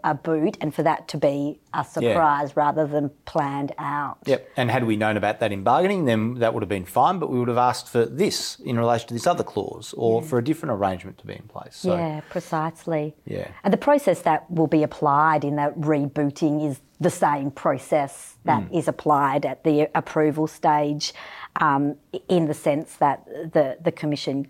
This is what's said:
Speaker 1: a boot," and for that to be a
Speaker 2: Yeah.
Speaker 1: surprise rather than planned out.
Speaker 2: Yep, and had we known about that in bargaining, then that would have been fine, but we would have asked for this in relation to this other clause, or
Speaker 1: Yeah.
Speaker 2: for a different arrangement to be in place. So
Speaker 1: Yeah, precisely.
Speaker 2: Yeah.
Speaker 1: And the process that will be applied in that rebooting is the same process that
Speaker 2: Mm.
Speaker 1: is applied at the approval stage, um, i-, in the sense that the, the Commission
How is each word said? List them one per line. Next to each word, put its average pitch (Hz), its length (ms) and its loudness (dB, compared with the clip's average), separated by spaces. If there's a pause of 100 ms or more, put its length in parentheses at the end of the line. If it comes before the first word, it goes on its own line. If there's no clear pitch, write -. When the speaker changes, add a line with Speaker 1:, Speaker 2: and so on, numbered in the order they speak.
Speaker 1:
a 156 100 0
boot," 160 460 -2
and 151 140 -4
for 156 80 -2
that 151 260 0
to - 80 -8
be 143 420 0 (140)
a 143 60 -4
Speaker 2:
Yeah. 147 40 0
Speaker 1:
surprise 143 720 2
rather 147 300 2
than 147 240 -2 (140)
planned 139 540 -2
out. 143 480 -6
Speaker 2:
Yep, 135 200 0 (120)
and 123 120 2
had 123 140 2
we 110 120 2
known 107 200 2
about 101 240 0
that 107 120 0
in 98 100 -6
bargaining, 170 420 2
then 113 300 2
that 117 180 2
would 117 100 -4
have 95 60 -2
been 95 160 -2
fine, 151 340 2
but 160 120 -4
we 127 80 0
would 120 100 0
have 117 100 -2
asked 123 300 0
for 117 160 2
this - 560 -2
in 120 180 -2
relation 117 300 2
to 120 60 -8
this 117 120 -6
other 175 180 2
clause, - 520 -8
or 113 240 2
Speaker 1:
Yeah. 117 80 -6
Speaker 2:
for 127 100 0
a 117 60 2
different 156 280 -2
arrangement 95 460 -4
to - 80 -20
be 101 80 -10
in - 120 -16
place. - 300 -18
So 180 180 -2
Speaker 1:
Yeah, 156 360 -4
precisely. 160 840 -4 (100)
Speaker 2:
Yeah. - 240 -8 (140)
Speaker 1:
And 196 100 2
the 214 60 4
process 285 440 2
that - 280 0
will 165 160 2
be 156 160 4
applied 151 600 2
in 143 120 -2
that 147 220 -2
rebooting 147 920 0
is 139 120 -6 (200)
the 170 100 2
same 147 400 0
process - 920 -2
that 151 180 2
Speaker 2:
Mm. 92 160 -8
Speaker 1:
is 156 100 0
applied 143 580 2
at 131 180 -8
the 151 300 4
approval 156 520 0
stage, 151 640 0 (480)
um, 143 360 2 (180)
i-, 175 140 -10
in 175 180 4
the 151 80 -2
sense 151 420 -2
that - 300 0 (260)
the, 139 300 2
the 165 100 0
Commission 139 580 -4